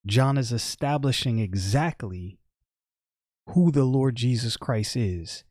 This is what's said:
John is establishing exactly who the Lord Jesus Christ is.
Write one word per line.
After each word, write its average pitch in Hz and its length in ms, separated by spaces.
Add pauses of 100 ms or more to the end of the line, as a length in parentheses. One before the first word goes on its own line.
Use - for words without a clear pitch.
John 131 320
is 120 160
establishing 135 840
exactly 98 1000 (1080)
who 170 220
the 139 120
Lord 131 320
Jesus 120 420
Christ 107 380
is. 92 560